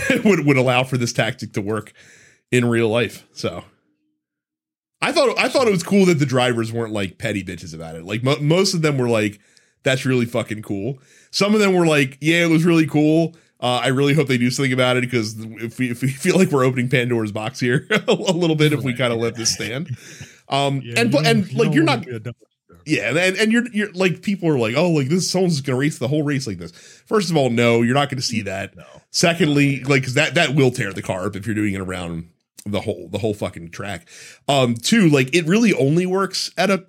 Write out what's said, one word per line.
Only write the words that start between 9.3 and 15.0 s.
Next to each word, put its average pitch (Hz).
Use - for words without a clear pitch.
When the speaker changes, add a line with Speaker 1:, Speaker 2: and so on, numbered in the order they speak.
Speaker 1:
"That's 131
really 127
fucking 107
cool." 107
Some 208
of 214
them 196
were 175
like, 143
"Yeah, 165
it 170
was 160
really 165
cool. 156
Uh, 123
I 120
really 139
hope 147
they 127
do 120
something 131
about 127
it, 127